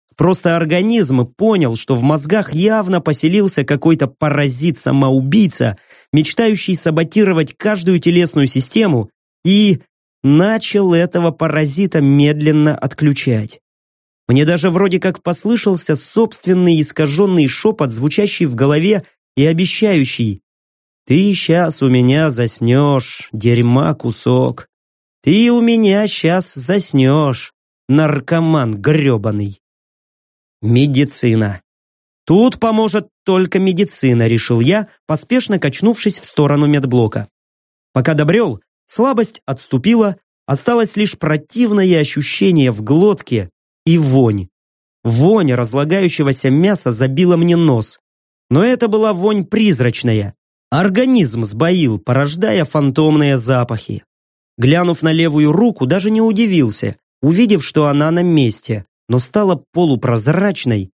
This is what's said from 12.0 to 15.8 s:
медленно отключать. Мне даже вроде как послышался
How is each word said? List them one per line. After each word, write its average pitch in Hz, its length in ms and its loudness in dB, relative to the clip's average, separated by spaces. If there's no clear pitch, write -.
медленно 151 760 2
отключать. 131 840 -2
Мне 151 180 4
даже 175 240 0
вроде 185 300 0
как 185 220 -4
послышался 180 720 -2